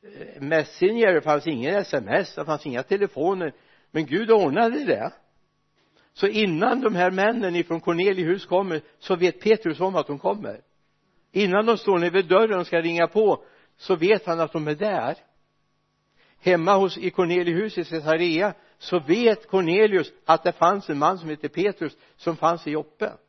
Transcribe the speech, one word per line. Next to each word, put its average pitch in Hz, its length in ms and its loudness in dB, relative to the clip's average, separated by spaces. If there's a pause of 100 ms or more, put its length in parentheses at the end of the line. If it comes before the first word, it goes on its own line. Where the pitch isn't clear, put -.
eh, - 400 -18
messenger, 180 720 2
det 151 80 2
fanns 147 260 0
ingen 147 280 -4
S 202 180 -4
M 117 140 -4
S, 160 280 -2
det 156 100 -8
fanns 151 200 -6
inga 127 180 -6
telefoner. 185 720 -2 (380)
Men 156 140 -2
Gud 208 260 0
ordnade 226 540 2
det. 131 280 -2 (1000)
Så - 140 -2
innan 214 540 0
de 214 140 0
här 180 160 2
männen 196 440 0
ifrån 165 260 -4
Cornelius 180 460 0
hus 185 180 -2
kommer, 180 360 -2 (180)
så - 160 -2
vet 170 240 0
Petrus 175 400 0
om 185 160 0
att 151 120 0
de 143 120 -6
kommer. 175 420 -6 (720)
Innan 202 340 2
de 226 120 2
står 190 220 0
nere 170 100 0
vid 180 180 0
dörren 196 320 4
och 170 80 -6
ska 170 140 0
ringa 170 260 0
på, 208 360 2 (340)
så - 180 -2
vet 185 300 2
han 165 140 -4
att 160 120 -2
de 156 160 -4
är 151 80 -2
där. 160 420 -4 (1200)
Hemma 180 360 4
hos, 190 220 2
i 175 120 -6
Cornelius 180 680 -2
hus - 0 -
i 170 140 -6
Caesarea 160 640 0 (240)
så - 220 -2
vet 202 480 2
Cornelius 185 640 2 (140)
att 160 180 2
det 175 80 0
fanns 185 380 0
en 151 80 -4
man 170 220 0
som 165 100 -12
heter 147 200 -8
Petrus 175 480 -4 (180)
som 165 220 -6
fanns 165 300 -2
i 147 40 -6
Joppe. 151 420 -8 (160)